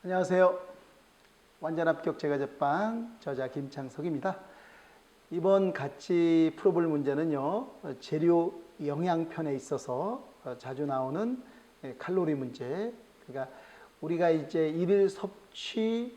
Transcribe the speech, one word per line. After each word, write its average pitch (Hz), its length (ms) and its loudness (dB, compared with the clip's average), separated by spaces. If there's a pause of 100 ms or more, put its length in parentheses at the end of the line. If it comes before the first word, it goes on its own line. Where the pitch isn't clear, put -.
안녕하세요. 185 560 4 (1000)
완전 165 280 0
합격 160 320 0
제과 143 180 0
제빵 175 800 -2
저자 131 280 -4
김창석입니다. 147 920 -6 (920)
이번 190 420 4
같이 165 840 2
풀어볼 170 320 2
문제는요, 147 800 0 (320)
재료 170 540 2 (320)
영양편에 160 680 0
있어서, 143 680 -4 (200)
어, 127 160 -10
자주 131 260 -6
나오는, 147 560 -2 (420)
예, 131 140 -10
칼로리 170 380 0
문제. 135 580 -6 (320)
그러니까 131 260 -8 (500)
우리가 170 280 2
이제 156 400 2
일일 190 400 4
섭취해야 226 1080 -4